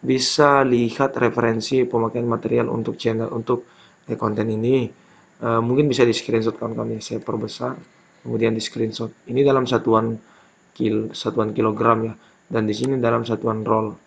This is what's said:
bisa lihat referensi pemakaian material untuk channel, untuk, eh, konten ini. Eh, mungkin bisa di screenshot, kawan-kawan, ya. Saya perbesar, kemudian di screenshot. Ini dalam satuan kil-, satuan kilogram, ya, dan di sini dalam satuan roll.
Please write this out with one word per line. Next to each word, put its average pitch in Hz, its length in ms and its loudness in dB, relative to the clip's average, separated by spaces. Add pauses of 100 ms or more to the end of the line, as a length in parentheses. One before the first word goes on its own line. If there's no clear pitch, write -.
bisa 139 580 4
lihat 123 560 2
referensi 117 680 2
pemakaian 117 420 -2
material 117 400 0
untuk 113 320 -4
channel, 113 320 -2
untuk, 120 320 -2 (400)
eh, 120 80 -6
konten 110 320 -2
ini. 113 480 0 (480)
Eh, 117 220 0
mungkin 135 260 2
bisa 127 160 4
di 117 80 4
screenshot, 113 400 0
kawan-kawan, 113 460 -6
ya. - 20 -16
Saya 113 220 -8
perbesar, 110 500 -6 (480)
kemudian 113 320 0
di 110 80 -4
screenshot. 113 480 -6 (160)
Ini 127 160 -2
dalam 135 240 4
satuan 113 560 2 (560)
kil-, 110 400 -2
satuan 110 320 -2
kilogram, 113 640 0
ya, - 0 - (320)
dan 110 240 -2
di 107 80 -2
sini 127 240 -2
dalam 117 240 0
satuan 110 400 -2
roll. 110 240 0 (180)